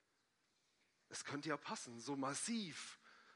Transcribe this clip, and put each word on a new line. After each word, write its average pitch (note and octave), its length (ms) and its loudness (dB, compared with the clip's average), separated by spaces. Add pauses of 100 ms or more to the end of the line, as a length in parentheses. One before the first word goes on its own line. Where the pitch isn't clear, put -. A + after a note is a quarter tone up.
(1120)
Es - 140 -4
könnte C#3+ 260 0
ja C#3+ 80 4
passen, A#2+ 420 -4
so C#3 160 2
massiv, C#3+ 800 0 (380)